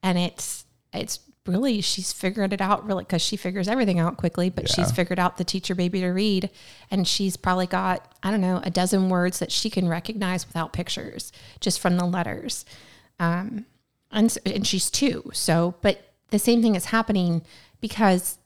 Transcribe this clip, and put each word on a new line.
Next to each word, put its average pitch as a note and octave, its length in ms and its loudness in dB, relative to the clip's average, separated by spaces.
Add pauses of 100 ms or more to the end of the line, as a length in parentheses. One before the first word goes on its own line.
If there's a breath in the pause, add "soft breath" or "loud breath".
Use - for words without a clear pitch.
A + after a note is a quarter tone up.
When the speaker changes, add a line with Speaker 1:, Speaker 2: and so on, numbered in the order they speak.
Speaker 1:
And F#3 160 2
it's, - 460 -4 (280)
it's - 260 -8 (280)
really, G#3+ 340 2
she's - 320 -4
figured G3 400 -2
it G3+ 80 -2
out G3 260 0
really, F#3+ 180 -2
'cause E3+ 180 0
she - 140 -2
figures F#3 320 -2
everything G#3+ 300 2
out E3+ 200 2
quickly, F3 320 0
but - 180 -4
she's - 220 2
Speaker 2:
Yeah. A#2+ 40 0
Speaker 1:
figured F3+ 240 0
out F3 200 0
the F3+ 60 0
Teach F#3 260 -4
Your F#3 60 -2
Baby F#3 240 0
to F3+ 100 0
Read. G3 400 0 (400 loud breath)
And F#3+ 180 0
she's F#3+ 300 0
probably F#3 280 0
got, F#3 560 -2
I F#3+ 80 -2
don't G#3 120 2
know, F3+ 200 2
a - 80 -4
dozen F#3 380 2
words F3+ 300 2
that - 120 -4
she - 200 -2
can F#3 180 0
recognize F#3 580 -4
without D#3+ 280 -6
pictures, - 580 -8 (260 loud breath)
just - 220 -2
from F3+ 160 2
the F3+ 80 0
letters. F3 600 -4 (540 loud breath)
Um, F3+ 460 -2 (480)
and G#3+ 140 4
s-, A3+ 100 2 (100)
and G3 200 -2
she's - 240 0
two. - 420 0
So, E3+ 500 2
but - 300 0 (180)
the G#3 80 2
same A#3 240 4
thing A3 140 4
is F3 100 -4
happening F#3 560 2 (380 loud breath)
because G3+ 640 2